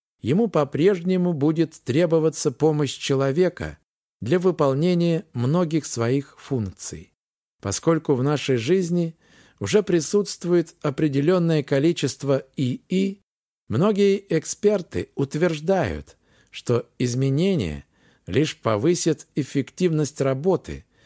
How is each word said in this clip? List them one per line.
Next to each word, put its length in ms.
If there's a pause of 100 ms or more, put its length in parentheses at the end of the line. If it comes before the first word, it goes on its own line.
(220)
ему 260
по-прежнему 840
будет 500
требоваться 680
помощь 460
человека 800 (440)
для 180
выполнения 920
многих 520
своих 540
функций. 760 (480)
Поскольку 540
в 80
нашей 340
жизни 580 (440)
уже 240
присутствует 1000
определённое 840
количество 800 (120)
И 320
И, 320 (480)
многие 560 (120)
эксперты 800
утверждают, 1000 (320)
что 400 (100)
изменения 840 (420)
лишь 300
повысят 800
эффективность 840
работы, 680 (200)